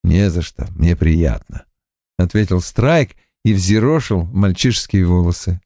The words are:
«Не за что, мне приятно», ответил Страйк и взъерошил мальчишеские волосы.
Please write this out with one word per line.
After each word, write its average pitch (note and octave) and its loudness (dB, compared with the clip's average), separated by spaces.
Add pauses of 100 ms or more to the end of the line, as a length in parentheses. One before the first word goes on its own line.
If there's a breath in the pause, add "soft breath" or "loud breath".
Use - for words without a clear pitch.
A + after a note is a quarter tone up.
«Не F#2+ 2
за E2+ -4
что, - -10
мне E2+ 2
приятно», D#2+ -2 (540)
ответил F#2 0
Страйк C#3 0 (280)
и A2 2
взъерошил G#2+ 0
мальчишеские G2 0
волосы. F2 0